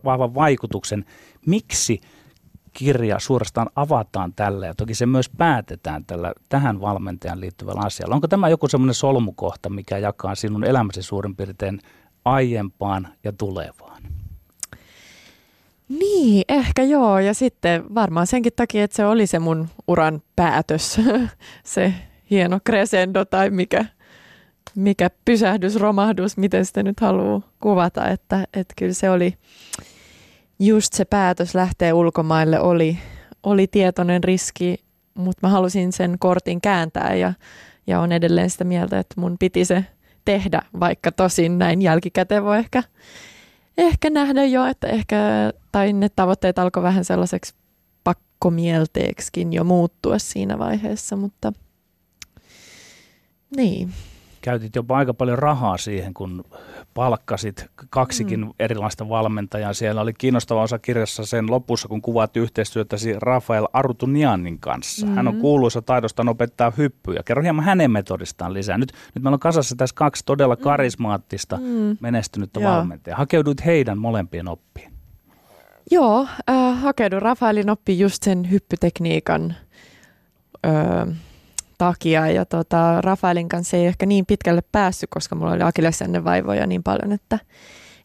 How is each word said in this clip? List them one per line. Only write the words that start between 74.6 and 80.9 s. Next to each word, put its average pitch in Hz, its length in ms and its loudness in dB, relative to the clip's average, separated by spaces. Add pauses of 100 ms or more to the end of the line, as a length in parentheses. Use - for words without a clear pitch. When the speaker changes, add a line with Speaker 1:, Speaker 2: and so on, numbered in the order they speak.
Speaker 2:
Joo, 269 360 6 (240)
äh, 254 320 2
hakeudun 208 400 0
Rafaelin 214 480 2
oppiin 196 280 0
just 196 240 2
sen 180 280 0
hyppytekniikan, 165 1040 0 (1120)
ö, 165 460 0 (640)